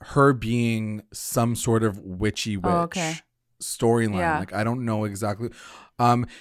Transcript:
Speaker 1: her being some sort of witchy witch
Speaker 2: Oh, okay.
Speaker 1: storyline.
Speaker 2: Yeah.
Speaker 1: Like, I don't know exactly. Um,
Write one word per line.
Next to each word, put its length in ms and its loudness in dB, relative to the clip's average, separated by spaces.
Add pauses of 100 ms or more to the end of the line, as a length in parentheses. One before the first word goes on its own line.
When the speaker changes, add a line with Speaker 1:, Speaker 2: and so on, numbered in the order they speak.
Speaker 1:
her 320 4
being 680 -2 (120)
some 420 0
sort 280 2
of 160 0
witchy 580 -4
witch 140 0
Speaker 2:
Oh, 100 2
okay. 340 -4 (460)
Speaker 1:
storyline. 580 2
Speaker 2:
Yeah. 200 0
Speaker 1:
Like, 140 -8
I 100 0
don't 220 -2
know 200 -2
exactly. 440 -4 (500)
Um, 260 4 (160)